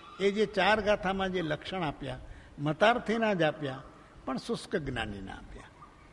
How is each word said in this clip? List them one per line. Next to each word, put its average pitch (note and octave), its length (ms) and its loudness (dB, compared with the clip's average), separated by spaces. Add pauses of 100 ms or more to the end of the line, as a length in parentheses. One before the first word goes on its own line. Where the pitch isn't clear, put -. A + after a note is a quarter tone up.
(180)
એ F#3+ 120 4
જે G#3 180 4
ચાર G3+ 320 4
ગાથામાં F#3+ 520 0
જે F3+ 120 0
લક્ષણ D#3+ 400 -4
આપ્યા, C3+ 360 -4 (400)
મતાર્થીના G#3+ 760 4
જ E3 100 2
આપ્યા, C#3 380 0 (400)
પણ - 180 -4
શુષ્ક - 380 -6
જ્ઞાનીના A2 580 -6
આપ્યા. - 360 -16 (420)